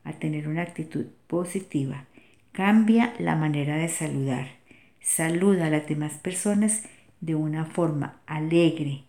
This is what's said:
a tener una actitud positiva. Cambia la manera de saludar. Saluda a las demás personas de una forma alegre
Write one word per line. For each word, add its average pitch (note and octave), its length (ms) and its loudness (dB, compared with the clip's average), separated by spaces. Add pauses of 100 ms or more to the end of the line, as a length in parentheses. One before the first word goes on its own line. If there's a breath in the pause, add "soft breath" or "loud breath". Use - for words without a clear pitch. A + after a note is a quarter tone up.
a D3+ 80 -10
tener D3+ 340 -4
una D#3+ 160 -2
actitud D#3+ 440 -6 (200)
positiva. E3 760 -4 (480 soft breath)
Cambia A3 680 4
la E3+ 160 0
manera D3 420 0
de E3 120 -2
saludar. C#3 580 -4 (540 soft breath)
Saluda E3+ 640 2
a D#3 40 2
las D3+ 180 0
demás D3+ 260 -4
personas G#3 680 0 (360 loud breath)
de D#3+ 140 -4
una D#3 300 -2
forma D3+ 600 -2
alegre D#3 840 2